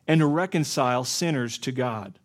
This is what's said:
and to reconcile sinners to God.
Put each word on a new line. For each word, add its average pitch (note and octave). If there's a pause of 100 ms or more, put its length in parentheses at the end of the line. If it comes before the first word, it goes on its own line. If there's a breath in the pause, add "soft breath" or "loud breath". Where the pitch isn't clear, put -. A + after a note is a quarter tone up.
and D#3+
to D3+
reconcile D3
sinners B2+
to C3
God. A#2+